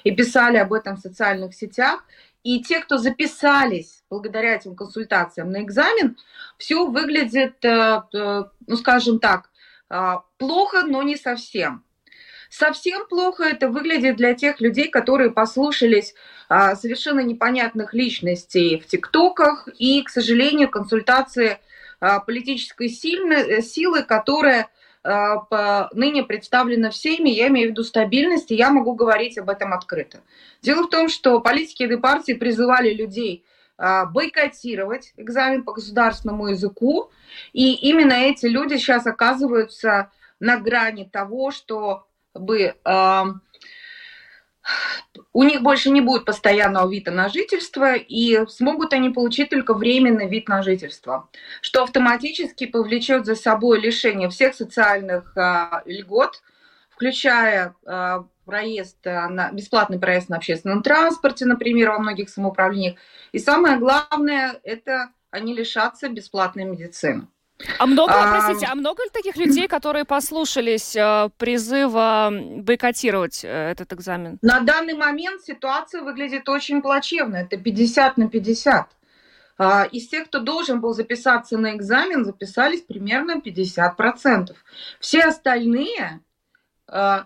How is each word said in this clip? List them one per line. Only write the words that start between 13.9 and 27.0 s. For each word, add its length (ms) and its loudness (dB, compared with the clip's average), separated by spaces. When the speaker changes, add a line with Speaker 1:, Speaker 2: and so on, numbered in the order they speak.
Speaker 1:
для 180 2
тех 260 -2
людей, 280 0
которые 420 2
послушались, 840 2
а, 280 4
совершенно 440 -2
непонятных 720 -2
личностей 840 0
в 80 -12
тиктоках 840 2
и, 240 2
к 60 -12
сожалению, 600 2
консультации, 880 0
а, 200 2
политической 680 -6
сильны-, 460 -2
э, 280 2
силы, 420 0
которая, 640 2
а, 360 0
по-, 540 0
ныне 300 0
представлена 680 0
всеми, 400 0